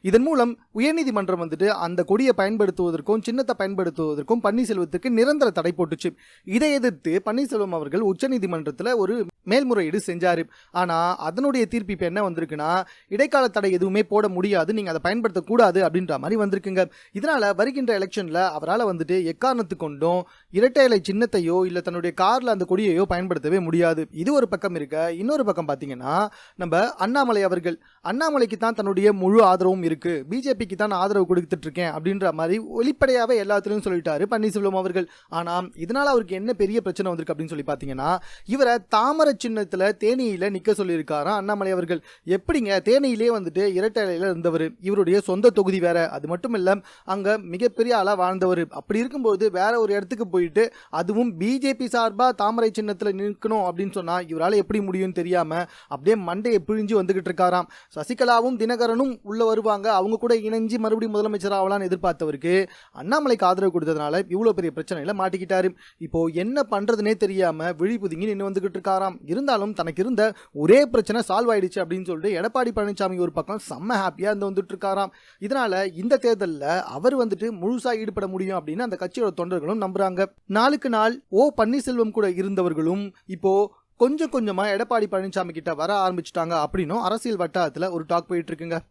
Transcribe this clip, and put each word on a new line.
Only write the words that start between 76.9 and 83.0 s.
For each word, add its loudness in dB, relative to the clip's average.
அவர் 0
வந்துட்டு -2
முழுசா -2
ஈடுபட -6
முடியும் -4
அப்படின்னு -6
அந்த -6
கட்சியோட -2
தொண்டர்களும் -4
நம்புறாங்க. 0
நாளுக்கு 2
நாள் 2
ஓ 4
பன்னீர்செல்வம் 0
கூட 2
இருந்தவர்களும் 0